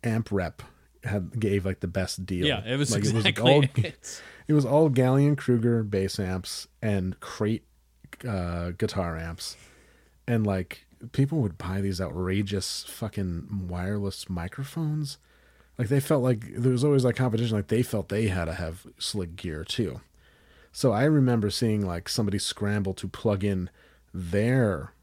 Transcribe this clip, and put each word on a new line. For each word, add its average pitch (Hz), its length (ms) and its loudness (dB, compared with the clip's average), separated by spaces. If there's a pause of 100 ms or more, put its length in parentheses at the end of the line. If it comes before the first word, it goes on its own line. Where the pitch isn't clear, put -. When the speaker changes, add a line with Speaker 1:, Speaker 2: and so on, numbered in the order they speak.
Speaker 1:
amp 110 280 -2
rep 90 300 -2 (420)
had 101 360 -4
gave, 101 260 2
like, 95 160 -4
the 92 60 -4
best 92 400 -4
deal. 90 180 -2
Speaker 2:
Yeah, 113 180 0
it 120 140 -4
was 143 140 0
Speaker 1:
Like, 104 120 2
Speaker 2:
exactly 107 280 2
Speaker 1:
it - 80 -2
was 135 260 6 (100)
all, 107 100 2
Speaker 2:
it. - 360 -12 (260)
Speaker 1:
it 151 60 4
was 147 120 6
all 147 240 6
Gallien-Kruger 127 960 4
bass 98 360 -2
amps 92 480 -4 (120)
and 98 400 -2
crate, - 440 -2 (640)
uh, 87 440 -2
guitar 87 460 -2
amps, 82 400 -10 (680)
and, 113 180 2
like, 95 400 -2 (260)
people 139 280 2
would 98 180 0
buy 92 240 -4
these 98 180 -2
outrageous 95 880 -2
fucking 92 800 -6
wireless 95 600 -4
microphones. 139 880 -4 (600)
Like, 120 80 0
they 139 120 4
felt 139 220 2
like 120 340 0
there 123 160 2
was 123 120 2
always, 143 200 4
like, 120 120 2
competition. 117 400 0
Like, 101 140 -2
they 110 120 2
felt 113 280 -2
they 107 180 0
had 90 180 0
to 82 80 -4
have 85 320 -8 (140)
slick 87 360 -6
gear 80 300 -8
too. 92 360 -4 (720)
So 131 200 2
I 110 140 4
remember 127 440 4
seeing, 107 340 0
like, 90 240 -4
somebody 104 300 0
scramble 101 560 -2
to - 140 -8
plug 101 360 0
in 95 280 0 (420)
their 101 880 0